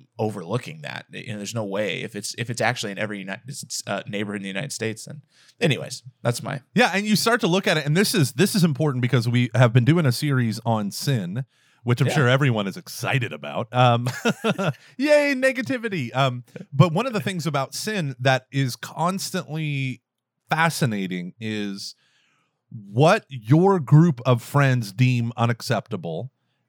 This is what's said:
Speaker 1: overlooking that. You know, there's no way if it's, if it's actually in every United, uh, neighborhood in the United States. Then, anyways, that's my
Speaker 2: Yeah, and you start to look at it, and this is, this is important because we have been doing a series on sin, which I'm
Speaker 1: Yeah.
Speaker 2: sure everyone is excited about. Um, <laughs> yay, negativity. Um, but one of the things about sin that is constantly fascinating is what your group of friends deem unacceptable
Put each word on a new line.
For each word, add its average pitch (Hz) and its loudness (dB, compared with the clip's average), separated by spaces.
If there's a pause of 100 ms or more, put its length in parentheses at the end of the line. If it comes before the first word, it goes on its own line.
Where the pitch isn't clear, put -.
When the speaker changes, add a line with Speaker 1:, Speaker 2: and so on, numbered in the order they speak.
(180)
Speaker 1:
overlooking 87 -6
that. 67 -12
You - -14
know, 107 -10
there's 101 -10
no 113 -4
way 95 -4
if 101 -10
it's, 104 -10
if 117 -6
it's 113 -8
actually 110 -2
in 95 -10
every 104 -6
United, 98 -12 (300)
uh, 101 -6
neighborhood 101 -6
in - -10
the 98 -10
United 98 -8
States. 110 -8
Then, - -18 (380)
anyways, 101 -2 (200)
that's 120 -2
my 98 -8 (140)
Speaker 2:
Yeah, 220 4
and 202 -2
you 214 2
start 233 2
to 220 0
look 185 2
at 175 2
it, 143 -2
and 147 2
this 202 2
is, 156 2
this 175 2
is 185 4
important 147 0
because 117 2
we 123 2
have 120 6
been 123 6
doing 165 4
a 123 4
series 123 -2
on 107 0
sin, 113 -4 (360)
which 120 0
I'm 123 4
Speaker 1:
Yeah. - -2
Speaker 2:
sure 135 4
everyone 123 4
is 90 -6
excited 101 -4
about. 73 -8
Um, 123 4 (180)
<laughs> - -4
yay, 294 4
negativity. 233 -2
Um, 127 0 (280)
but 156 6
one 214 0
of 254 -4
the 202 0
things 185 -6
about 139 -4
sin 175 -4
that 131 2
is 135 -2
constantly 151 -6 (480)
fascinating 101 0
is 104 -6 (960)
what 156 4
your 156 4
group 151 6
of 127 4
friends 127 2
deem 120 2
unacceptable 107 -4 (360)